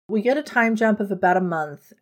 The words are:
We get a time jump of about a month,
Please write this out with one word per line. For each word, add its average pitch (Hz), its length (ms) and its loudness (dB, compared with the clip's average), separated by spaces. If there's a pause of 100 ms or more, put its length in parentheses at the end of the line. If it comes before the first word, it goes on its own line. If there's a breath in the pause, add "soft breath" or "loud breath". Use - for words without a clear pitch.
We 214 140 -2
get 254 160 2
a 294 60 -6
time 226 320 0
jump 220 240 2
of 202 100 -4
about 180 260 2
a 185 40 2
month, 156 600 -6